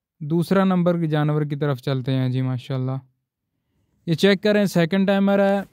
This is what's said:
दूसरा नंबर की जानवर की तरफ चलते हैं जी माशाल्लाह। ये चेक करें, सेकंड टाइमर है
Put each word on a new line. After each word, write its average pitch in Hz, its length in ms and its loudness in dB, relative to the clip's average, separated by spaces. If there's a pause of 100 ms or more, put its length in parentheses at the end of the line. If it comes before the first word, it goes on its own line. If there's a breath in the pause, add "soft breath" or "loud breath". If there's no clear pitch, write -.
(200)
दूसरा 170 460 2
नंबर 175 340 2
की 165 80 -2
जानवर 151 360 0
की 147 120 -6
तरफ 143 240 -2
चलते 135 320 -4
हैं 131 200 0
जी 131 100 -2
माशाल्लाह। 131 580 -6 (1040)
ये 170 100 0
चेक 196 260 2
करें, 208 260 2
सेकंड 185 380 0
टाइमर 196 340 2
है 196 320 0